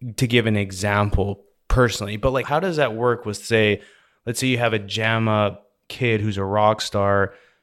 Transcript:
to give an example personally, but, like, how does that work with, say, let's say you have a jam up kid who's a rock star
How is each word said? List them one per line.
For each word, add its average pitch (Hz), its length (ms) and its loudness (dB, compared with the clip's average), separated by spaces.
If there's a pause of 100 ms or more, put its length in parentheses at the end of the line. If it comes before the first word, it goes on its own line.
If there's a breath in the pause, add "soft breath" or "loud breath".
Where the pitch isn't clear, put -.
(180)
to 131 100 2
give 117 180 4
an 107 120 2
example 98 880 -2 (240)
personally, 107 480 0
but, 131 140 -2
like, 127 160 -2
how 147 120 0
does 180 180 -2
that 131 180 0
work 117 300 0
with, 107 120 -6
say, 107 440 2 (440 soft breath)
let's 120 140 -6
say 135 80 0
you 127 100 2
have 117 160 0
a 110 60 0
jam 110 500 -2
up 104 420 0 (160)
kid 117 340 -2
who's 104 160 -2
a 98 60 -4
rock 107 380 2
star 101 520 0 (300 soft breath)